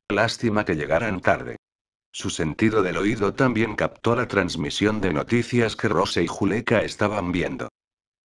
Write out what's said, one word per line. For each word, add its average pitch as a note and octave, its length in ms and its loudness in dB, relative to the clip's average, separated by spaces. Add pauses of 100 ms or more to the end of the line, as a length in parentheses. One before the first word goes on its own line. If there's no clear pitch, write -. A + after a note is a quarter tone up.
lástima G#2+ 560 0
que F#2 100 0
llegaran E2 460 -2
tarde. B1+ 340 -2 (560)
Su - 180 -8
sentido G2+ 540 2
del E2+ 140 -2
oído G2 360 0
también A2+ 420 2
captó A2 400 0
la A#2+ 120 0
transmisión F#2 720 0
de F#2+ 140 0
noticias A2+ 640 0
que A#2 100 0
Rose F#2+ 360 2
y E2+ 40 0
Juleka G#2 540 0
estaban G2 500 -2
viendo. D#2 380 -4 (560)